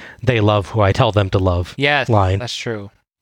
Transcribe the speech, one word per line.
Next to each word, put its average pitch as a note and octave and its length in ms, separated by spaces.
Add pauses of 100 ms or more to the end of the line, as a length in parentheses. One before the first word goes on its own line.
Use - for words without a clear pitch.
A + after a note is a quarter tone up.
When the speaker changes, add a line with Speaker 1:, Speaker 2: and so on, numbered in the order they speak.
(220)
Speaker 1:
"They A#2 200
love G#2 280
who A2 120
I G2 100
tell A#2 200
them G2 200
to G#2 80
love" F2+ 380
Speaker 2:
Yes, C#3 320
Speaker 1:
line. G2 300
Speaker 2:
that's A#2+ 160
true. G#2+ 360 (300)